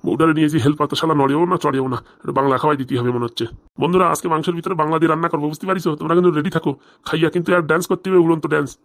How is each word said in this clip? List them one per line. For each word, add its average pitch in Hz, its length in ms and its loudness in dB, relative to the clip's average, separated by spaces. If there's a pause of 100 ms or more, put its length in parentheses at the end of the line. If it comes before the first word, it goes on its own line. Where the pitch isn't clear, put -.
বউটারে 160 300 2
নিয়েছি 156 300 2
হেল্পার, 147 260 0
তো 143 60 -4
শালা 160 180 0
নড়েও 143 320 2
না, 175 180 0
চড়েও 135 240 0
না, 123 100 -4 (220)
একটু - 180 -8
বাংলা 135 200 2
খাওয়াই 151 220 0
দিতে 131 200 -6
হবে 123 160 0
মনে 120 120 -2
হচ্ছে। - 160 -6 (360)
বন্ধুরা, 180 340 2
আজকে - 140 -6
মাংসের 160 300 -2
ভিতরে 185 160 -4
বাংলা 156 240 0
দিয়ে 165 140 2
রান্না 165 160 0
করবো, 151 240 -2
বুঝতে 185 140 -10
পারিছো? 185 300 -2
তোমরা 160 200 -2
কিন্তু 180 140 4
রেডি 151 260 0
থাকো, 151 160 -2 (340)
খাইয়া 160 240 0
কিন্তু 170 220 -2
এক 175 160 2
ড্যান্স 165 180 0
করতে 185 220 -4
হবে, 185 160 4
উড়ন্ত 165 280 0
ড্যান্স। 147 180 0 (140)